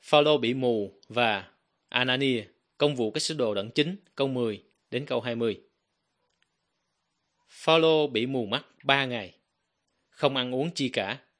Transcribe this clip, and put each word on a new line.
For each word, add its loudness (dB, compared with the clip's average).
Phaolô 4
bị 0
mù -2
và 0
Anania, 0
công 2
vụ -2
các -6
sứ -4
đồ -2
đoạn -4
chín, 0
câu 0
mười -4
đến -6
câu -2
hai -6
mươi. -4
Phaolô 4
bị 0
mù -4
mắt -4
ba 4
ngày, -8
không 0
ăn -4
uống -2
chi -4
cả. -4